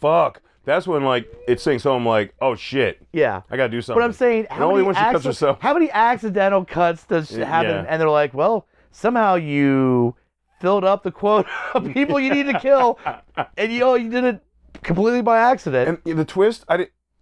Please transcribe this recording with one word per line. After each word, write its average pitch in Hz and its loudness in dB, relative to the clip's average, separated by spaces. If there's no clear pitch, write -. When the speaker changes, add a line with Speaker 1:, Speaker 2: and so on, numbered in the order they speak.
Speaker 1:
Fuck. 156 0
That's 170 0
when, 156 -2
like, 123 -2
it's 120 0
saying 139 0
something 127 0
like, 110 0
"Oh, 131 0
shit. 120 -4
Speaker 2:
Yeah. 117 0
Speaker 1:
I 123 -8
gotta 127 0
do 120 -6
something." 123 -2
Speaker 2:
But 233 2
I'm 233 -2
saying, 233 0
Speaker 1:
And - -12
Speaker 2:
how 147 0
Speaker 1:
only 190 2
Speaker 2:
many 185 0
Speaker 1:
when 185 0
she 196 0
cuts 208 0
Speaker 2:
acci-, - -2
Speaker 1:
herself. 139 0
Speaker 2:
how 254 0
many 311 2
accidental 202 0
cuts 170 -2
does 160 -4
Speaker 1:
Yeah. 117 -6
Speaker 2:
happen? 110 -2
And 160 -2
they're 160 2
like, 147 2
"Well, 185 0
somehow 214 0
you 135 2
filled 190 0
up 196 2
the 185 -6
quota 208 0
<laughs> - -8
of - -2
people 277 0
you 269 0
need 285 0
to 262 -2
kill, 262 2
Speaker 1:
<laughs> - -8
Speaker 2:
and 220 -2
you, 240 0
oh, 254 4
you 233 -2
did 247 0
it 233 -2
completely 226 0
by 226 4
accident." 165 0
Speaker 1:
And 165 -4
the 156 2
twist, 208 -2
I 165 0
di-, 175 -4